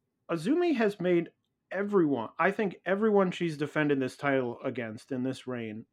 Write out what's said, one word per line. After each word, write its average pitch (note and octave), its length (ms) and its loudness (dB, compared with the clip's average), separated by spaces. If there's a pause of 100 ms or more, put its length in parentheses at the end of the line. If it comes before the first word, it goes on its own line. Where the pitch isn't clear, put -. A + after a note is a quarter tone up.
(300)
Azumi C#4 460 2
has A3 240 0
made E3+ 300 2 (420)
everyone, F3+ 580 2 (100)
I F3 120 4
think G3+ 340 -2
everyone G3 460 2
she's E3 260 -4
defended D3 420 0
this B2+ 180 -2
title C3+ 460 0
against A2+ 480 -8
in B2+ 120 -4
this C3 240 -6
reign, A2+ 460 -8